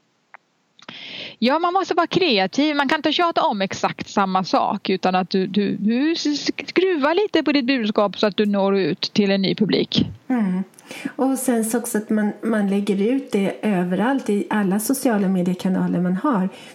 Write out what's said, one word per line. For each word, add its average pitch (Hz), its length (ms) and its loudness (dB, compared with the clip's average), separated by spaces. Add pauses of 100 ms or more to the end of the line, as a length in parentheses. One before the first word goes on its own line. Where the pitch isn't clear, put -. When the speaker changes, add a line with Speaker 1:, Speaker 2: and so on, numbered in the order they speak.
(1400)
Speaker 1:
Ja, 262 200 2
man 349 140 0
måste 370 220 0
vara 330 120 2
kreativ. 285 680 2
Man 285 120 0
kan 311 100 2
inte 302 140 0
tjata 339 300 0
om 226 200 0
exakt - 460 -4
samma 185 360 0
sak, - 460 0
utan 185 240 0
att 185 160 -2
du, 190 160 2
du, 196 300 0
du 247 360 0
s-, 294 380 -2 (160)
skruvar 339 480 2
lite 392 280 2
på 294 100 0
ditt 277 140 2
budskap 214 520 0
så 220 80 2
att 196 100 -2
du 214 100 2
når 196 320 2
ut 175 220 0 (120)
till 202 180 2
en 196 120 2
ny 175 120 0
publik. - 520 0 (220)
Speaker 2:
Mm. 196 360 0 (520)
Och 269 220 0
sen 233 260 0
så 226 140 -2
också 226 200 -2
att 214 120 -6
man, 214 220 2 (100)
man 208 280 0
lägger 202 320 0
ut 269 300 0
det 196 300 0
överallt 202 680 0
i 202 200 0
alla 208 300 0
sociala 214 480 0
mediekanaler 180 720 0
man 180 160 0
har. 196 320 0 (260)